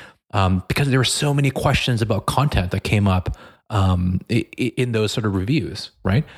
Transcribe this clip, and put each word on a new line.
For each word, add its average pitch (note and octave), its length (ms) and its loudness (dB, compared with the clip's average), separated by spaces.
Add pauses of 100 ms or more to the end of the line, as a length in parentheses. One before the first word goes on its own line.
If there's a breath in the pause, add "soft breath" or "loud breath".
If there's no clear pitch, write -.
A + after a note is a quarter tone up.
(320 loud breath)
um, F#2 360 0
because C#3+ 220 0
there C3 80 4
were B2+ 60 2
so D3 280 -2
many C#3 180 2
questions B2+ 520 0
about G#2 240 -2
content A#2 460 0
that F#2+ 100 -2
came G2+ 240 2
up, F#2 300 0 (320 loud breath)
um, F#2 600 2
i-, A#2 160 0 (140)
i-, B2 180 -2
in B2 140 0
those A2 220 0
sort A2+ 120 -4
of G2+ 120 0
reviews, F#2+ 560 -2 (100)
right? G#2+ 220 2 (140)